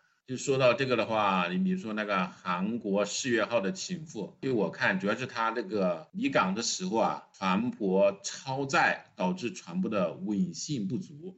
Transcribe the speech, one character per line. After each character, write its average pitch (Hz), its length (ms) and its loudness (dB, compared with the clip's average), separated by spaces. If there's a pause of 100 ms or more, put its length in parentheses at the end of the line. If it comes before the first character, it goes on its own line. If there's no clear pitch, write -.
(260)
就 127 120 -6
说 135 200 0
到 123 160 6
这 131 120 0
个 127 100 2
的 107 100 2
话， 98 440 2
你 92 80 0
比 92 140 2
如 92 60 0
说 107 140 -6
那 107 140 -2
个 95 200 0
韩 92 540 -4
国 104 240 2
世 101 260 -2
越 113 140 4
号 113 160 2
的 95 140 0
倾 82 320 -8
覆， 104 340 -8
对 135 100 -2
我 107 220 2
看 110 260 0
主 95 100 -2
要 107 80 2
是 123 120 -4
它 113 240 -2
这 117 100 -2
个 92 520 -2
离 120 160 -2
港 98 260 2
的 113 60 -2
时 - 240 -2
候 101 120 -2
啊， 80 360 0
船 98 400 2
舶 98 500 4
超 135 420 -6
载 135 420 2 (100)
导 180 160 2
致 120 180 -4
船 92 320 -4
舶 113 60 0
的 90 240 0
稳 92 400 -2
性 104 340 -4
不 117 100 -4
足， 147 400 -12